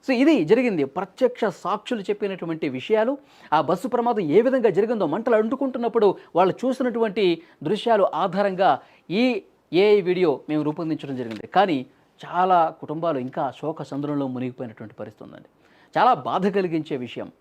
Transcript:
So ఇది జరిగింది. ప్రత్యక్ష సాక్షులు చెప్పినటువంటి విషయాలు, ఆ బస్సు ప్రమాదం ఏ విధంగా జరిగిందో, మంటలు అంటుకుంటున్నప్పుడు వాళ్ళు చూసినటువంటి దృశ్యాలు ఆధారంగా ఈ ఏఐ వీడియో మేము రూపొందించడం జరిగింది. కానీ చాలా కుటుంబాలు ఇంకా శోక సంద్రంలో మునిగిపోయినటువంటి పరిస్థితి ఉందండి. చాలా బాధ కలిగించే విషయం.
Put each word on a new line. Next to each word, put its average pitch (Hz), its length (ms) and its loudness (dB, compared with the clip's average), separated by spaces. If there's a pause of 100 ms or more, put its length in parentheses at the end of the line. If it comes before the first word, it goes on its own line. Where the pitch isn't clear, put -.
So 269 40 2
ఇది 262 320 4
జరిగింది. 208 400 2
ప్రత్యక్ష 226 600 -2
సాక్షులు 202 560 -4
చెప్పినటువంటి 180 680 -6
విషయాలు, 220 500 -2 (340)
ఆ 151 80 4
బస్సు 175 280 -2
ప్రమాదం 233 320 0
ఏ 165 200 4
విధంగా 247 300 2
జరిగిందో, 202 360 0
మంటలు 156 280 0
అంటుకుంటున్నప్పుడు 226 840 0 (200)
వాళ్ళు 180 180 4 (100)
చూసినటువంటి 226 800 0 (220)
దృశ్యాలు 196 500 2
ఆధారంగా 180 680 2 (300)
ఈ 233 320 0 (300)
ఏఐ 202 280 6
వీడియో 175 480 0
మేము 151 140 -2
రూపొందించడం 151 540 -4
జరిగింది. 113 300 -8
కానీ 170 400 0 (400)
చాలా 170 540 2
కుటుంబాలు 156 380 -4
ఇంకా 127 420 -6
శోక 156 220 -6
సంద్రంలో 143 440 -4
మునిగిపోయినటువంటి 123 680 -10
పరిస్థితి - 300 -16
ఉందండి. - 240 -20 (500)
చాలా 233 160 6
బాధ 151 320 -2
కలిగించే 165 500 -2
విషయం. 117 440 -10